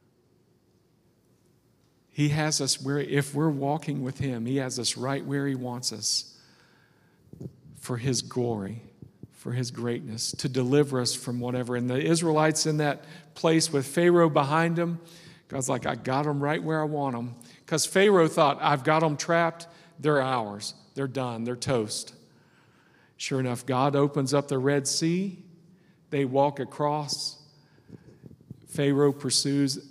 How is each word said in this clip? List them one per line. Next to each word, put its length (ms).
He 200
has 320
us 180
where, 180
if 360
we're 160
walking 520
with 160
him, 280
he 100
has 220
us 180
right 260
where 240
he 80
wants 380
us 460
for 200
his 240
glory, 580
for 200
his 180
greatness, 640
to 160
deliver 500
us 160
from 260
whatever. 360
And 140
the 100
Israelites 640
in 140
that 260
place 360
with 160
Pharaoh 440
behind 460
them, 220
God's 200
like, 160
"I 100
got 320
'em 160
right 200
where 180
I 40
want 300
'em." 200
'Cause 180
Pharaoh 440
thought, 340
"I've 200
got 220
'em 140
trapped. 480
They're 220
ours. 500
They're 120
done. 380
They're 100
toast." 600
Sure 220
enough, 260
God 280
opens 380
up 160
the 100
Red 300
Sea. 560
They 160
walk 360
across. 840
Pharaoh 460
pursues. 640